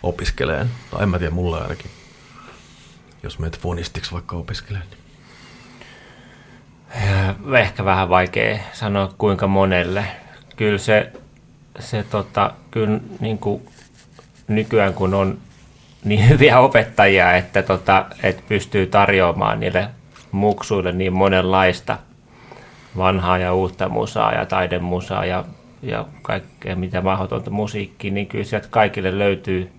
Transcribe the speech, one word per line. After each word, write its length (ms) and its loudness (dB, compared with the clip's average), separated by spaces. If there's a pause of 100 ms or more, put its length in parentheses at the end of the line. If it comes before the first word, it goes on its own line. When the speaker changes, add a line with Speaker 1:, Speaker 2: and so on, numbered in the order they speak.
Speaker 1:
opiskeleen. 640 -2 (220)
Tai 120 -2
en 60 2
mä 100 0
tiedä, 140 -2
mulle 280 -2
ainakin. 300 -10 (1300)
Jos 160 -12
menet 200 -8
fonistiksi 520 -8
vaikka 240 -10
opiskelemaan, 540 -10
niin 120 -20 (2500)
Speaker 2:
Ehkä 260 -2
vähän 240 2
vaikea 500 2 (140)
sanoa, 440 -2
kuinka 300 0
monelle. 580 2 (500)
Kyllä 220 0
se, 340 2 (680)
se 240 -6
tota, 500 -2 (180)
kyllä 280 0 (200)
niinku 420 -4 (840)
nykyään, 460 2
kun 200 0
on 240 0 (680)
niin 240 4
<laughs> 20 10
hyviä 300 8
opettajia, 760 4
että 280 0
tota, 420 2 (180)
et 240 -2
pystyy 400 -2
tarjoamaan 720 2
niille 280 -2 (440)
muksuille 600 0
niin 220 -2
monenlaista 840 2 (1000)
vanhaa 400 2
ja 160 0
uutta 360 -2
musaa 440 0
ja 120 -2
taidemusaa 800 -4
ja, 200 -4 (360)
ja 240 -8 (160)
kaikkea 540 -8
mitä 260 -4
mahdotonta 480 -4
musiikkia, 640 -6
niin 160 -4
kyllä 180 -8
sieltä 240 -6
kaikille 500 0
löytyy 600 -2